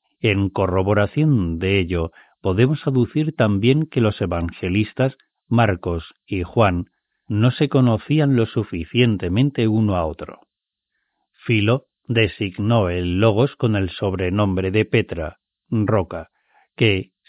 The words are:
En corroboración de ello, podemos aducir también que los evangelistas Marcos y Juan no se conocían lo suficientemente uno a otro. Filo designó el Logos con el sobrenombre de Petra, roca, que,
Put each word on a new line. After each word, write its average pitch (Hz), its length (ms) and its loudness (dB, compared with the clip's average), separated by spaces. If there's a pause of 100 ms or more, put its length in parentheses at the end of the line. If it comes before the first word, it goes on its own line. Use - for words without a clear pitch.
(180)
En 98 320 0
corroboración 98 1120 0
de 95 180 0
ello, 85 320 -2 (320)
podemos 120 440 0
aducir 147 500 0
también 117 480 2
que 139 160 -4
los 107 220 0
evangelistas 92 960 -2 (280)
Marcos 95 680 0 (100)
y 92 180 -4
Juan 90 440 0 (420)
no 113 220 2
se 143 180 -2
conocían 135 640 0
lo 113 120 2
suficientemente 110 1200 -2
uno 107 280 0
a 82 100 -2
otro. - 340 -12 (1040)
Filo 113 400 0 (240)
designó 107 800 0
el 90 320 -2
Logos 113 360 2
con 110 200 -2
el 95 140 -2
sobrenombre 95 800 -2
de 107 160 0
Petra, 85 500 -4 (320)
roca, 98 640 -2 (460)
que, 101 340 0 (180)